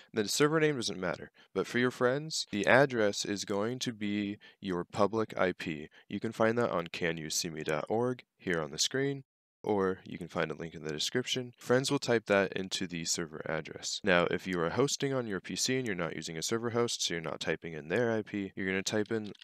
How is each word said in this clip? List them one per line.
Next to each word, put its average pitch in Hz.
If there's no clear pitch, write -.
the 107
server 151
name 151
doesn't 104
matter, 87
but 95
for 120
your 123
friends, 139
the 101
address 117
is 98
going 107
to 127
be 104
your 87
public 107
I 95
P. 78
You 101
can 113
find 113
that 120
on 85
can 85
you 78
see 85
me 78
dot 76
org 123
here 85
on 76
the 78
screen, 135
or 95
you -
can 87
find 78
a -
link 82
in 78
the 78
description. 123
Friends 127
will 143
type 117
that 98
into 95
the 82
server 78
address. -
Now, 87
if -
you 90
are 82
hosting 135
on 127
your 95
P -
C 127
and 131
you're 98
not 85
using 82
a 80
server 117
host, 117
so -
you're 82
not 80
typing -
in 76
their 117
I 110
P, 98
you're 98
gonna 95
type 107
in 107